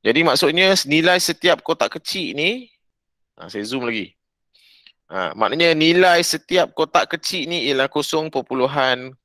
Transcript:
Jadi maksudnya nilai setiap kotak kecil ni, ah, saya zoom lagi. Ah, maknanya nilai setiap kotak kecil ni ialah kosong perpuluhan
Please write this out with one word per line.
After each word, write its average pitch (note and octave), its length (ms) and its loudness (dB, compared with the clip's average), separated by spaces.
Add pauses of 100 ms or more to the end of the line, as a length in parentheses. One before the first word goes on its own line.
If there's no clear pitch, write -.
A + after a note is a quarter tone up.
Jadi C3 240 2
maksudnya E3 480 2 (160)
nilai E3 320 2
setiap E3+ 400 0
kotak - 400 -4
kecil D#3+ 320 -8
ni, G3+ 400 -6 (640)
ah, E2+ 160 -20
saya G#2 100 -6
zoom A#2+ 220 -6
lagi. A2 320 -6 (960)
Ah, F2+ 240 -6
maknanya D#3 400 2
nilai E3+ 480 4
setiap - 480 -2
kotak - 400 0
kecil E3+ 320 -6
ni E3 240 -4
ialah C3+ 240 0
kosong D#3 400 -4
perpuluhan C3 800 -2 (120)